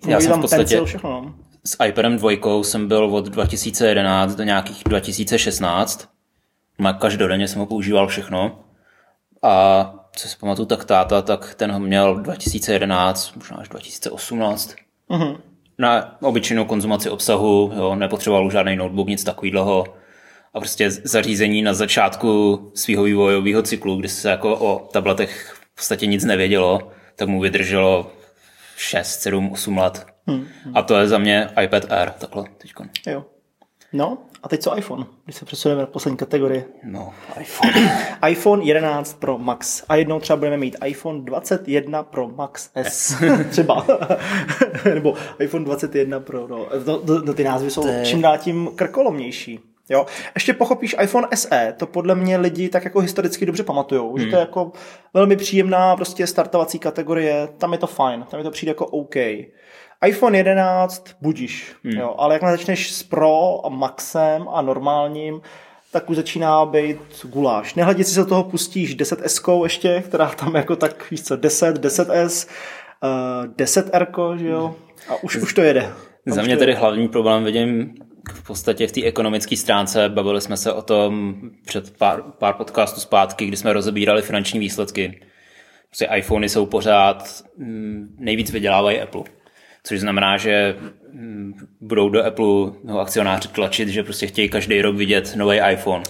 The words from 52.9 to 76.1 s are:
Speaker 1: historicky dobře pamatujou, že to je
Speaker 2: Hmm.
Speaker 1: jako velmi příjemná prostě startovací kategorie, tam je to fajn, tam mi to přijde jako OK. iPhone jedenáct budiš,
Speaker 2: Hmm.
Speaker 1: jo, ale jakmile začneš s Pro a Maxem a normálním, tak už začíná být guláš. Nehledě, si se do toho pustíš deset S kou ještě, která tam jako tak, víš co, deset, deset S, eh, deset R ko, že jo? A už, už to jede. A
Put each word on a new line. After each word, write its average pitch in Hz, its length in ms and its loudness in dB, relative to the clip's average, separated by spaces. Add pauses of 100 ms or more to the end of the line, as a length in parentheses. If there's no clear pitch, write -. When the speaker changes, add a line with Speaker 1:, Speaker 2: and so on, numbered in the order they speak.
Speaker 1:
historicky 185 460 -2
dobře 175 180 -2
pamatujou, 135 540 -2
že 127 80 -2
to 110 40 -4
je 143 60 0
Speaker 2:
Hmm. 180 120 6
Speaker 1:
jako 175 240 -4 (420)
velmi 196 220 6
příjemná 185 600 4
prostě 175 320 -4
startovací 170 520 0
kategorie, 151 680 -2 (100)
tam 175 160 -2
je 170 40 0
to 170 100 -2
fajn, 123 420 -2
tam 147 100 -10
mi 151 40 -8
to 156 80 -6
přijde 156 180 -6
jako 156 160 -4
OK. 147 300 -6 (920)
iPhone 208 300 4
jedenáct 185 640 2 (180)
budiš, 139 500 -4 (120)
Speaker 2:
Hmm. 117 100 -4
Speaker 1:
jo, 120 240 -4
ale 147 180 4
jakmile 175 220 2
začneš 180 360 -4
s - 100 -10
Pro 156 640 2
a 139 40 -4
Maxem 156 800 0
a 156 120 0
normálním, 147 800 -2 (500)
tak - 180 -2
už 165 60 0
začíná 156 500 2
být 151 320 0 (260)
guláš. 127 520 -2
Nehledě, 175 280 4
si 185 100 0
se 180 60 4
do 190 60 4
toho 190 180 2
pustíš 175 520 -4
deset 143 260 -4
S - 180 -2
kou 180 240 2
ještě, 180 440 0
která 156 220 2
tam 143 260 -4
jako 160 200 2
tak, - 360 -2
víš 156 120 -8
co, - 120 -4
deset, 151 420 2
deset 147 320 0
S, 170 380 0 (560)
eh, 127 440 -4 (100)
deset 185 360 2
R 180 120 4
ko, 175 320 -2
že 170 100 -4
jo? 160 280 -2 (340)
A - 140 -4
už, - 120 -6
už - 180 -4
to 196 80 4
jede. 143 200 6
A - 520 -8